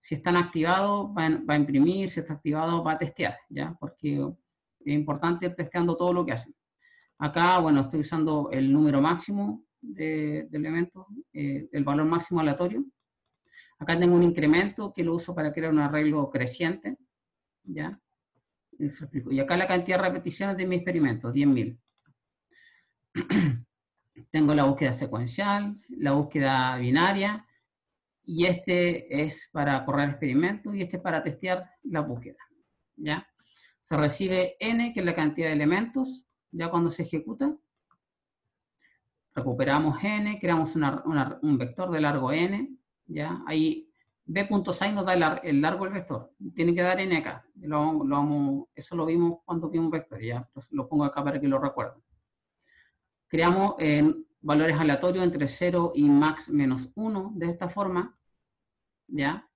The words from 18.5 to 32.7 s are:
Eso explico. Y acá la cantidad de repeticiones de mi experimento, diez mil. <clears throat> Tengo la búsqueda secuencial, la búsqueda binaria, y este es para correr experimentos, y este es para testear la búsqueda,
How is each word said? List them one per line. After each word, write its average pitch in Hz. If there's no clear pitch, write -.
Eso 147
explico. 127
Y 135
acá 170
la 185
cantidad 185
de 185
repeticiones 185
de 185
mi 180
experimento, 151
diez 143
mil. 127
<clears throat> 151
Tengo 151
la 147
búsqueda 139
secuencial, 202
la 143
búsqueda 135
binaria, 196
y 170
este 175
es 151
para 139
correr 143
experimentos, 170
y 196
este 180
es 180
para 165
testear 180
la 175
búsqueda, 123